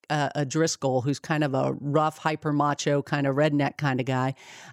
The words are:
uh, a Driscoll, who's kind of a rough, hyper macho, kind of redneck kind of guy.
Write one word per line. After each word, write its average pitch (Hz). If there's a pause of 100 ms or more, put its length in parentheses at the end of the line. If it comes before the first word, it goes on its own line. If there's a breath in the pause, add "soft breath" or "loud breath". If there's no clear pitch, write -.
uh, 147
a 147
Driscoll, 135
who's 139
kind 151
of 135
a 135
rough, 151
hyper 156
macho, 143
kind 143
of 135
redneck 143
kind 131
of 127
guy. 131 (400 loud breath)